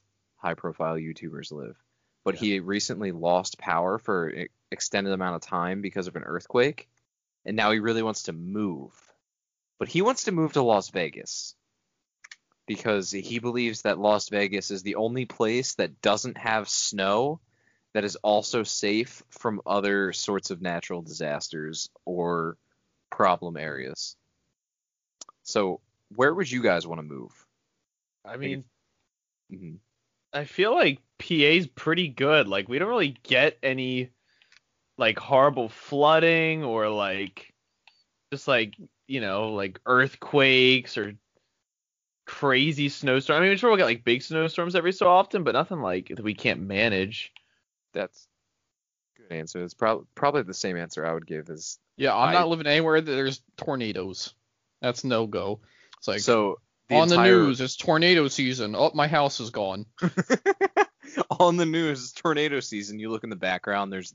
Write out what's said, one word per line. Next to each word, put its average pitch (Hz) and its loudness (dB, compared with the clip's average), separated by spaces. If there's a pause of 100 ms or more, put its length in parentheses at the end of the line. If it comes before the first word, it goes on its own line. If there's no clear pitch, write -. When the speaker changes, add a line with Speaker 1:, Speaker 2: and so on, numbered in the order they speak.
(360)
Speaker 1:
high-profile 82 -6
YouTubers 80 -10
live. 65 -14 (480)
But 95 -2
Speaker 2:
Yeah. - -10
Speaker 1:
he 101 0
recently 98 -4
lost 87 0
power 90 -2
for 90 -2
an - -10 (240)
extended 98 -4
amount 92 -4
of 82 -10
time 92 -4
because 95 -6
of - -12
an - -10
earthquake, 123 -2 (560)
and 104 -6
now 107 2
he 110 2
really 113 0
wants 110 -4
to 92 -8
move. 87 -8 (680)
But - -6
he 165 2
wants 247 0
to 214 -2
move 160 0
to 143 4
Las 110 4
Vegas - -8 (1120)
because 104 -2
he 101 -8
believes 117 -4
that 98 0
Las 104 2
Vegas 101 -2
is 98 -8
the 98 -6
only 120 -2
place 117 -2
that 87 -4
doesn't 104 0
have 110 -2
snow 107 -2 (540)
that 107 0
is 98 -6
also 104 0
safe 107 -2
from 107 -6
other 98 0
sorts - -4
of 90 -8
natural 87 -6
disasters 78 -8 (160)
or 85 -4 (540)
problem 87 0
areas. 71 -10 (1300)
So, 95 -2 (360)
where 135 2
would 175 -4
you 123 -4
guys 87 2
wanna 82 -8
move? 71 -16 (800)
Speaker 3:
I 107 -14
mean, 135 -8 (840)
Speaker 1:
Mm-hmm. 87 -16 (580)
Speaker 3:
I 143 -6
feel 202 0
like 180 2 (160)
P 160 0
A's 165 6
pretty 165 -2
good. 139 2
Like, 98 -2
we 123 -2
don't 190 -2
really 143 -2
get 131 2
any, 127 -2 (880)
like, 113 2
horrible 131 4
flooding 160 2
or, 113 0
like, 98 -6 (760)
just, 139 -10
like, 113 0 (300)
you 135 -4
know, 107 -2
like, 98 -6
earthquakes 131 4
or 104 -6 (1120)
crazy 143 2
snowstorm. 135 2
I 185 6
mean, 196 4
sure, 240 4
we'll 208 4
get, 175 4
like, 117 0
big 151 4
snowstorms 160 -2
every 180 2
so 185 4
often, 185 4
but 127 2
nothing, 151 0
like, 92 -4
that - -10
we 107 -2
can't - -2
manage. 98 0 (600)
Speaker 1:
That's - -8 (880)
a - -20
good 95 -16
answer. 82 -8
It's 87 -12
prob-, 113 0
probably 143 0
the 92 -8
same 92 -6
answer 85 -6
I 82 -2
would 82 -8
give 78 -10
is 80 -14 (180)
Speaker 2:
Yeah, 135 0
I'm 120 4
Speaker 1:
I - 2
Speaker 2:
not 175 4
living 160 -2
anywhere 156 4
that 156 -6
there's 135 -2 (160)
tornadoes. 104 -6 (480)
That's 123 -2
no 113 0
go. 101 -6 (360)
It's - -12
like 101 -2
Speaker 1:
So, 104 2 (280)
the 135 4
Speaker 2:
On 160 6
the 175 6
Speaker 1:
entire 175 8 (100)
Speaker 2:
news, 135 2
it's 131 -4
tornado 165 4
season. 127 -2
Oh, 143 4
my 151 2
house 147 2
is 113 -8
gone. 101 -4 (140)
Speaker 1:
<laughs> - -2
On 175 6
the 175 2
news, 160 -2
it's 123 -14
tornado 147 0
season. 104 -8
You 110 -8
look 110 -6
in 113 -8
the 104 -8
background, 98 -2
there's 95 -10